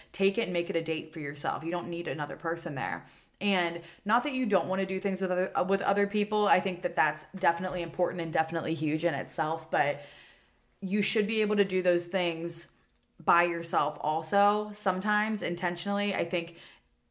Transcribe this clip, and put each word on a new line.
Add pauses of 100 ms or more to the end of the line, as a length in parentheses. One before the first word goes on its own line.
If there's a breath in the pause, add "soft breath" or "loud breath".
(100)
take
it
and
make
it
a
date
for
yourself.
You
don't
need
another
person
there. (340 loud breath)
And (240 loud breath)
not
that
you
don't
wanna
do
things
with
other,
uh,
with
other
people.
I
think
that
that's (100)
definitely
important
and
definitely
huge
in
itself,
but (760 loud breath)
you
should
be
able
to
do
those
things (560)
by
yourself
also,
sometimes
intentionally.
I
think (560 loud breath)